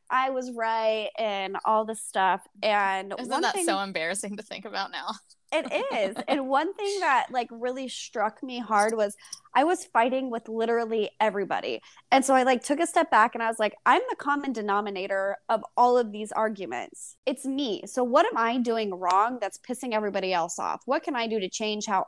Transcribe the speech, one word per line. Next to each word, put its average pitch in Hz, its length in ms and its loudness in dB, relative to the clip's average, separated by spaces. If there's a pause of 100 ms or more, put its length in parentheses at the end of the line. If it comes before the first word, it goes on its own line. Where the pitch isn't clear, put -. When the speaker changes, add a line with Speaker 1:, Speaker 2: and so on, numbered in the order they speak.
Speaker 1:
I 262 220 2
was 254 220 -4
right 226 640 0
and 196 480 -2
all 220 200 4
this 214 180 -8
stuff. 190 380 2 (200)
And 196 560 0
Speaker 2:
Isn't 247 140 -6
Speaker 1:
one 277 100 0
Speaker 2:
that 403 120 0
Speaker 1:
thing 381 120 -2
Speaker 2:
so 196 140 2
embarrassing 196 580 -4
to 214 60 -14
think 190 220 -14
about 196 260 -6
now? 160 160 -8 (440)
Speaker 1:
It 302 400 -2
is. 311 300 -2
Speaker 2:
<laughs> - 60 -6
Speaker 1:
And 277 200 0
one 285 280 2
thing 403 240 -4
that, 294 320 2
like, 240 200 -2
really 247 380 -6
struck - 540 -4
me 254 160 -8
hard 220 360 2
was 208 220 -2 (360)
I 277 120 6
was 349 200 0
fighting 254 440 0
with 233 180 -6
literally 226 640 0 (100)
everybody. 180 640 0 (300)
And 262 120 6
so 269 120 4
I, 262 80 6
like, 247 200 2
took 285 160 0
a 339 80 2
step - 240 2
back 233 220 6
and 226 100 -4
I 226 40 0
was 226 120 -4
like, 214 160 0 (120)
"I'm 294 220 6
the 453 60 -2
common 285 380 -2
denominator 196 840 -2 (140)
of 220 160 0 (100)
all 247 220 6
of 233 140 0
these 208 200 -8
arguments. 190 920 -4
It's 254 180 -4
me. 269 440 -2
So 247 160 -2
what 262 240 4
am 466 100 -2
I 233 220 2
doing 226 340 0
wrong 190 480 2
that's 196 160 -6
pissing 247 360 -8
everybody 202 380 0
else 175 280 -2
off? 85 260 -4
What 294 180 0
can 311 120 -4
I 233 120 -2
do 220 120 -2
to 185 100 -4
change 208 380 -4
how 196 200 0